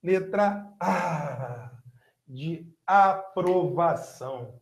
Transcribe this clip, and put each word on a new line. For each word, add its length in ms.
Letra 760
A, 920
de 480
aprovação. 1800